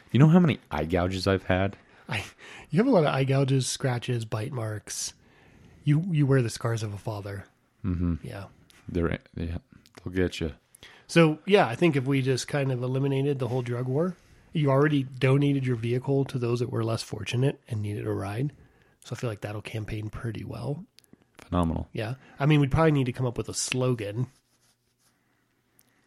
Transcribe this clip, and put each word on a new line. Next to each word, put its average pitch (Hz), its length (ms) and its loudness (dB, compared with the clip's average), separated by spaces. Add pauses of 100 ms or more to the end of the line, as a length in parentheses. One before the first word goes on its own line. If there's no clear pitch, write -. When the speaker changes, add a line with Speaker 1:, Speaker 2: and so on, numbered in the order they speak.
(120)
Speaker 1:
You 113 80 6
know 156 80 10
how 175 100 8
many 160 220 4 (100)
eye 76 140 -2
gouges 92 420 0
I've 95 160 4
had? 95 340 0 (320)
Speaker 2:
I, 104 140 -4 (480)
you 151 80 -2
have 233 80 4
a 277 40 2
lot 196 120 4
of 147 100 2
eye 135 120 0
gouges, 135 420 2
scratches, 123 580 -4
bite 110 280 -6
marks. 110 600 -8 (680)
You, 151 300 2
you 147 120 2
wear 135 160 4
the 113 100 0
scars 113 340 -4
of 101 100 -6
a 101 40 -8
father. 101 460 -10 (400)
Speaker 1:
Mm-hmm. 87 380 0
Speaker 2:
Yeah. 98 220 -12 (440)
Speaker 1:
They're, 85 300 -2 (180)
yeah, 85 220 -6 (460)
they'll 90 100 -10
get 90 260 0
you. 78 120 -6 (560)
Speaker 2:
So, 156 380 4
yeah, 190 200 6
I 113 80 -2
think 160 220 2
if 127 80 -2
we 135 180 0
just 127 240 -2
kind 139 240 -2
of 123 120 -2
eliminated 135 580 0
the 123 80 -2
whole 127 140 -2
drug 120 260 -4
war, 165 280 0 (360)
you 147 180 2
already 143 320 4
donated 135 640 2
your 127 100 0
vehicle 127 500 0
to 135 120 -6
those 120 220 0
that 120 100 -4
were 113 140 -2
less 113 180 -2
fortunate 120 680 -2
and 107 140 -6
needed 104 240 -6
a 110 60 -2
ride. 104 400 -4 (520)
So - 120 -10
I - 20 -8
feel 123 100 -4
like 104 120 -8
that'll 104 220 -8
campaign 107 480 -8
pretty 110 340 -8
well. 127 400 -8 (540)
Speaker 1:
Phenomenal. 82 540 -2
Speaker 2:
Yeah. 110 220 -6 (240)
I 139 80 2
mean, 151 140 8
we'd 139 100 4
probably 160 220 4
need 139 140 2
to 123 60 -2
come 127 140 -2
up 113 100 -4
with 110 120 -6
a 110 40 -6
slogan. 123 760 -2 (1800)